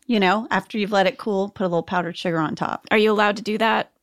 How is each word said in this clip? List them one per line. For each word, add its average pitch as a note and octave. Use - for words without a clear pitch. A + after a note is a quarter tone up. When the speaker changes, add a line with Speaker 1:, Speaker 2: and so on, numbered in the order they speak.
Speaker 1:
you A3+
know, G3+
after G3
you've G#3
let G3
it F3
cool, G3+
put -
a F3+
little E3+
powdered F3
sugar E3
on D3+
top. -
Speaker 2:
Are G#3+
you G#3+
allowed G#3
to G3+
do G#3
that A3